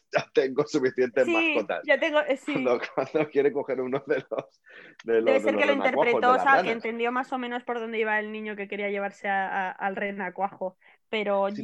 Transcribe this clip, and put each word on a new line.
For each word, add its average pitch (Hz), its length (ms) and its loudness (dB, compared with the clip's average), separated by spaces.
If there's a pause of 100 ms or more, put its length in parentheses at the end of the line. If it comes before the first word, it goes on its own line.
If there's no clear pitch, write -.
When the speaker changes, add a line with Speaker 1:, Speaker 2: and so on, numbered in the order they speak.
(120)
Speaker 1:
ya 147 200 0
tengo 135 340 2
suficientes 127 600 2
Speaker 2:
Sí, 339 60 0
Speaker 1:
mascotas". 330 520 0
Speaker 2:
ya 285 160 4
tengo, 302 200 2
eh, 277 180 0
sí. - 140 -8
Speaker 1:
Cuando, 247 280 0
<laughs> - 140 -10
cuando 151 360 -2
quiere 139 220 2
coger 131 300 -4
uno 127 240 -4
de 131 240 -2
los, - 320 -10 (420)
de 113 160 0
los, 113 40 2
Speaker 2:
Debe - 80 6
Speaker 1:
de - 80 4
Speaker 2:
ser 101 140 2
Speaker 1:
los - 60 0
Speaker 2:
que 294 60 2
lo 277 80 6
Speaker 1:
renacuajos, - 320 2
Speaker 2:
interpretó, 240 260 4
Speaker 1:
de - 0 -
las 254 80 4
Speaker 2:
o - 40 0
sea, 277 80 6
que 269 40 6 (120)
Speaker 1:
ranas. 226 40 0
Speaker 2:
entendió 233 400 -4
más 262 200 -4
o 254 60 -4
menos 240 260 -6
por 240 140 -4
dónde 226 200 -6
iba 214 200 0
el 214 140 -6
niño 214 240 -8
que 202 120 -8
quería 208 220 -6
llevarse 202 380 -6
a, 190 400 -2
a, - 40 -8
al 196 240 -6
renacuajo. 196 840 -6 (300)
Pero 202 420 0
Speaker 1:
Sí, 208 140 -8